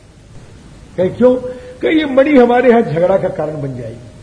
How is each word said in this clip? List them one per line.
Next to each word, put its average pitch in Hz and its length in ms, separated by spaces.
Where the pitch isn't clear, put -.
कहे, 180 120
"क्यों?" 247 260
कहे, 311 180
"ये 311 60
मणि 277 320
हमारे 240 320
यहां 233 140
झगड़ा 170 340
का 180 120
कारण 151 320
बन 131 160
जाएगी।" 113 320